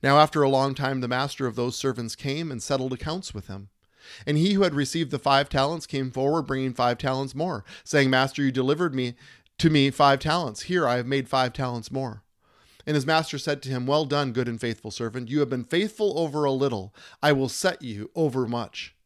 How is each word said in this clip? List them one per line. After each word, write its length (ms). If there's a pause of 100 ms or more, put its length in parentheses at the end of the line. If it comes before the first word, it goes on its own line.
Now 200
after 240
a 40
long 280
time 240
the 80
master 400
of 80
those 180
servants 400
came 380
and 100
settled 300
accounts 420
with 140
him. 200 (560)
And 140
he 140
who 100
had 120
received 360
the 80
five 300
talents 380
came 260
forward, 300
bringing 300
five 260
talents 360
more, 300 (180)
saying, 260
'Master, 340
you 100
delivered 420
me, 200 (440)
to 120
me 200
five 300
talents. 420
Here 240
I 120
have 80
made 220
five 240
talents 380
more.' 320 (640)
And 80
his 100
master 340
said 240
to 80
him, 160
'Well 180
done, 280
good 140
and 140
faithful 320
servant. 360
You 120
have 100
been 140
faithful 520
over 280
a 80
little. 420 (260)
I 120
will 160
set 340
you 320
over 320
much. 480 (120)